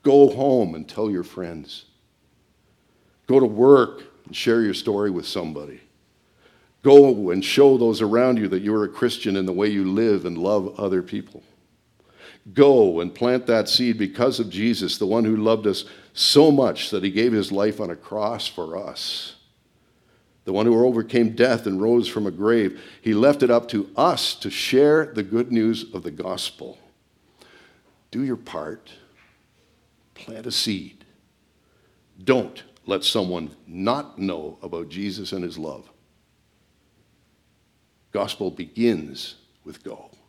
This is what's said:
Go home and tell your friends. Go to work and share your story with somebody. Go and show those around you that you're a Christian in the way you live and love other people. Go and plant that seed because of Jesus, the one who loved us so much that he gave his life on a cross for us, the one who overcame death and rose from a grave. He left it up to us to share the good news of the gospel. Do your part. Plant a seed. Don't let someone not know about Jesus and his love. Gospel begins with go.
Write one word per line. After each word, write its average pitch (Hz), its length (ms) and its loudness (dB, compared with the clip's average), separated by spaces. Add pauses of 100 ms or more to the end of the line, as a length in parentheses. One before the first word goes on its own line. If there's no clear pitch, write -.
Go 139 260 8
home 117 460 0
and 78 140 -14
tell 107 220 -6
your 87 120 -4
friends. 85 600 -14 (1400)
Go 131 100 4
to 131 80 6
work 120 560 4 (240)
and - 80 -20
share 117 280 0
your 101 120 -2
story 104 340 -2
with 87 180 -6
somebody. 80 560 -10 (1000)
Go 135 480 8
and 92 140 -2
show 135 340 6
those 113 220 2
around 117 380 2
you 104 100 -2
that 95 140 -2
you're 104 200 -2
a 101 60 -2
Christian 110 480 -4
in 95 100 -2
the 92 60 -4
way 101 160 0
you 101 160 -2
live 101 400 0
and 87 120 -6
love 98 420 -2
other 95 220 -2
people. - 440 -12 (1080)
Go 117 440 6
and 87 160 -4
plant 123 320 -2
that 110 220 0
seed 117 300 0
because 117 420 -2
of 104 100 -4
Jesus, 104 460 -4
the 104 100 -4
one 113 180 0
who 110 120 0
loved 110 320 0
us 92 160 -4 (280)
so 151 380 6
much 135 400 0
that 95 140 -4
he 98 60 -2
gave 113 220 0
his 98 200 -2
life 104 280 -2
on 90 100 -6
a 85 40 -8
cross 107 540 -8
for 82 280 -10
us, - 580 -12 (1080)
the 98 80 -6
one 107 140 0
who 117 180 4
overcame 113 520 0
death 120 300 0
and 95 140 -4
rose 117 280 0
from 104 180 -6
a 90 60 -6
grave. 104 480 0 (200)
He 110 140 -2
left 139 280 4
it 120 80 2
up 117 180 2
to 101 260 -4
us 143 420 0
to - 140 -10
share 147 640 2
the 107 80 -4
good 117 300 -4
news 113 400 0
of 92 100 -10
the 85 80 -10
gospel. 87 680 -12 (1300)
Do 123 140 -6
your 127 120 -4
part. - 540 -14 (1200)
Plant - 320 -18
a 117 40 -8
seed. - 540 -8 (1160)
Don't 107 420 -2 (220)
let 95 180 -4
someone 90 460 -4 (160)
not 101 520 -6
know 85 440 -8
about 85 260 -12
Jesus 95 440 -10
and 92 120 -8
his 78 140 -12
love. 78 320 -14 (2250)
Gospel 95 400 -6
begins 82 840 -4 (280)
with - 200 -20
go. - 260 -18 (180)